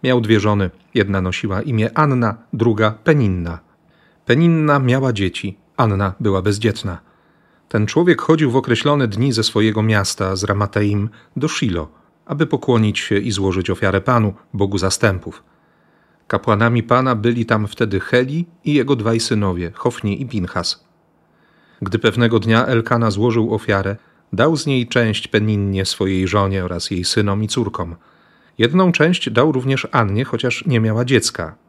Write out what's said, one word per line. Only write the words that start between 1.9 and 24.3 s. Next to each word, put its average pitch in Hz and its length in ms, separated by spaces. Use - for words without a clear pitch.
Anna, 123 400
druga 110 380
Peninna. 92 680
Peninna 156 540
miała 131 340
dzieci, 98 440
Anna 101 420
była 98 220
bezdzietna. 101 580
Ten 107 160
człowiek 175 360
chodził 156 300
w 117 40
określone 135 520
dni 117 260
ze 110 100
swojego 107 400
miasta, 101 520
z 92 80
Ramataim, 104 680
do 147 120
Shilo, 87 400
aby 151 220
pokłonić 110 520
się - 180
i 110 140
złożyć 95 380
ofiarę 95 320
Panu, 110 320
Bogu 101 240
zastępów. 92 680
Kapłanami 117 560
Pana 127 320
byli 117 300
tam 107 220
wtedy 107 320
Heli 135 460
i 147 80
jego 143 220
dwaj 113 240
synowie, 95 560
Hofni 107 460
i 135 40
Pinchas. 92 640
Gdy 95 180
pewnego 117 400
dnia 113 260
Elkana 117 460
złożył 113 420
ofiarę, 98 420